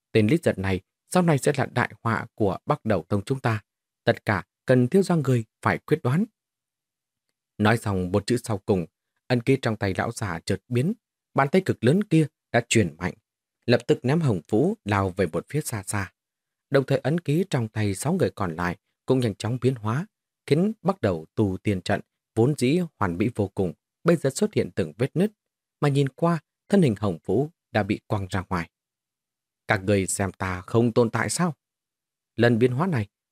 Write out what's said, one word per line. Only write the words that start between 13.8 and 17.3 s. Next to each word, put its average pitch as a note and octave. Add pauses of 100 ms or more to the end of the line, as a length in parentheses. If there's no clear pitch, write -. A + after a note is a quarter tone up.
tức D3+
ném D#3
Hồng G#2+
Vũ D3 (120)
lao G2
về F2+
một D#2+
phía D3+
xa G2+
xa. G2 (560)
Đồng C#3
thời C#3
ấn E3
ký E3